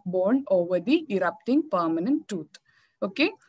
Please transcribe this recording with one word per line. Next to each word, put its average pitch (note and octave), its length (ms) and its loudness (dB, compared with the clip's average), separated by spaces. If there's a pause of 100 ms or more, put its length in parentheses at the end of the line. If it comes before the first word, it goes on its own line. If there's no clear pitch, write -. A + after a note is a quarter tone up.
bone F#3+ 400 0
over F3+ 320 2
the C4 340 0
erupting F#3+ 560 0
permanent F3 600 -2
tooth. E3 280 -10 (460)
Okay, C4+ 300 0 (160)